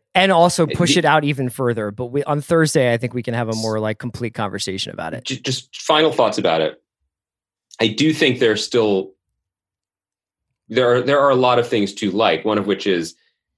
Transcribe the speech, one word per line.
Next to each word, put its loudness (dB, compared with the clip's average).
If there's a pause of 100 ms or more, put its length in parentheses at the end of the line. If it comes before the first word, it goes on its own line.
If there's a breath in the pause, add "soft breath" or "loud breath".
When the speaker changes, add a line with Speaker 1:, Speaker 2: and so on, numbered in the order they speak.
(140)
Speaker 1:
And 4
also 4
push 0
Speaker 2:
The 4
Speaker 1:
it 0
out 4
even -2
further. -4
But -10
we, -4
on -2
Thursday, 2
I 2
think -6
we -4
can -6
have -4
a -2
more, -2
like, -4
complete -8
conversation -6
about -10
it. -14
Speaker 2:
J-, -8
just -8
final 2
thoughts 0
about 0
it. -4 (1000)
I 2
do 0
think 0
there's 2
still, 0 (1600)
there 2
are, 2
there 2
are 4
a 4
lot 4
of -2
things 0
to -4
like, 0
one 0
of -2
which -2
is -2 (440)